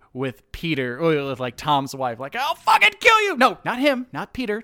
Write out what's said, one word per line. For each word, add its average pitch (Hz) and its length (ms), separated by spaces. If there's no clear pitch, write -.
with 127 400
Peter, 131 480
or 156 300
with, 127 100
like, 123 160
Tom's 139 400
wife. 123 240
Like, 139 160
I'll 294 200
fucking 415 440
kill 453 220
you. 392 160
No, 233 260
not 208 160
him, 254 320
not 170 220
Peter, 226 300